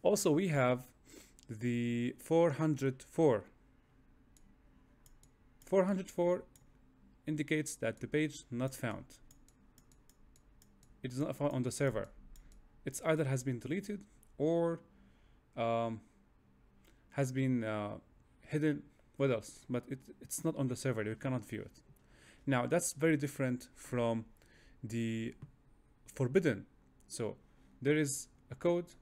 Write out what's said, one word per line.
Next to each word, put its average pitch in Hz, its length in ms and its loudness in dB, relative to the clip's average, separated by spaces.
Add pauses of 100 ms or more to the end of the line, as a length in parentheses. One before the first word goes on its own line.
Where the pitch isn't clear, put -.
Also, 196 300 4
we 180 160 4
have 127 400 2 (640)
the 120 680 -2
four 165 320 4
hundred 135 580 0
four. 131 340 4 (2250)
Four 185 200 4
hundred 190 240 0
four 175 340 0 (800)
indicates 151 520 -2
that - 220 -4
the 120 80 -8
page 151 440 -2
not 127 220 -2
found. 113 320 -6 (2000)
It 127 80 -6
is 127 80 -6
not 139 160 -2
found 143 180 0
on 131 100 0
the 123 80 -2
server. 120 380 0 (760)
It's - 180 -8
either 160 220 2
has 131 180 -2
been 127 160 -4
deleted 196 460 -6 (320)
or, 165 420 0 (760)
um, 117 420 0 (1120)
has 131 240 -2
been, 131 320 2
uh, 107 300 -2 (520)
hidden. 151 360 0 (340)
What 135 140 4
else? - 380 -4
But 123 200 -2
it, 135 100 -8 (220)
it's - 240 -8
not 160 100 0
on 135 140 0
the 123 80 -4
server. 110 260 0
You 107 120 -2
cannot 127 300 -4
view 104 160 -8
it. - 200 -16 (640)
Now, 127 200 2
that's - 280 0
very 156 240 4
different 135 580 -2
from 117 480 -2 (580)
the 113 540 -4 (800)
forbidden. 131 500 2 (440)
So 107 260 -6 (460)
there 143 160 4
is 139 320 -2 (200)
a 131 60 -12
code 175 300 0 (160)